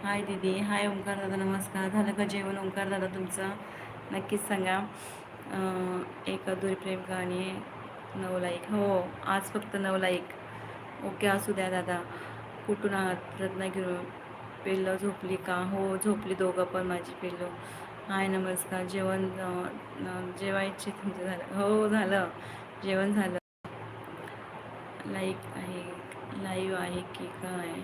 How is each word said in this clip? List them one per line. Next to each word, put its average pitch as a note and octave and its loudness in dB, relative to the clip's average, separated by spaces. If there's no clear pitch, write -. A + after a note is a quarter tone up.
हाय G3+ 2
दीदी, F#3+ 2
हाय G3+ 4
ओंकार G3 0
दादा, G3 -2
नमस्कार. F#3+ 2
झालं G#3 6
का G3+ 2
जेवण G3 -2
ओंकार F#3+ 0
दादा F#3+ 2
तुमचं? F#3+ -2
नक्कीच G3 0
सांगा. F#3+ 4
अं, F#3 0
एक F#3+ -2
अधुरी F#3+ 2
प्रेम F#3+ -2
कहाणी, F#3 -2
नऊ F#3 0
लाईक. F3 0
हो, G3+ 4
आज G3 4
फक्त - -4
नऊ F#3+ 4
लाईक. F3+ 4
ओके, G3 2
असू G3+ 4
द्या F#3 2
दादा. F3+ 2
कुठून G3+ 2
आहात? F#3 0
रत्नागिरी. F#3+ 0
पिल्लं F#3+ 4
झोपली F#3+ 0
का? F#3 0
हो, F#3+ 2
झोपली F#3+ 2
दोघं F#3 4
पण F3+ 0
माझी F3+ 0
पिल्लं. F3+ -4
हाय, F#3+ 4
नमस्कार. F#3 2
जेवण, F#3+ 2
अं, F#3 -2
अं, F#3 -4
जेवायचे G3 0
तुमचं F#3 -2
झालं? F3+ -2
हो, G#3 6
झालं, G3+ 6
जेवण F#3+ 4
झालं. F#3+ 4
लाईक F#3+ 0
आहे, F3+ -4
लाईव्ह F#3+ 0
आहे F3+ 0
की F3+ -8
काय? F3+ -4